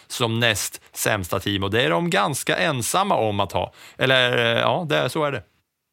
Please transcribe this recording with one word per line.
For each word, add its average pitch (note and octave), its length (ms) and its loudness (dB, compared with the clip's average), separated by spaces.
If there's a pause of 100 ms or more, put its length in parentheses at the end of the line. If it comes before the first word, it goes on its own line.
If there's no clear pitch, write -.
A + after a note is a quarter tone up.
som A2+ 320 -2
näst A#2 420 0 (120)
sämsta G#2 460 -2
team, G2 240 -2
och G2+ 80 -2
det A2+ 120 2
är D3+ 60 0
de E3+ 200 0
ganska F3 480 0
ensamma F3+ 580 0
om G#2+ 240 0
att G2 120 -2
ha. - 220 -4 (240)
Eller, B2+ 400 4 (180)
eh, A#2 60 2
ja, B2+ 280 2
det, C#3+ 200 2
så D#3 140 -2
är C#3+ 80 0
det. B2+ 120 -8 (500)